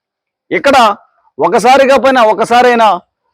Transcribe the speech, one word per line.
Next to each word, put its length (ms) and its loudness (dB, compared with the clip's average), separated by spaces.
ఇక్కడ 440 0
ఒకసారిగా 580 0
పైన 220 0
ఒకసారైనా 800 0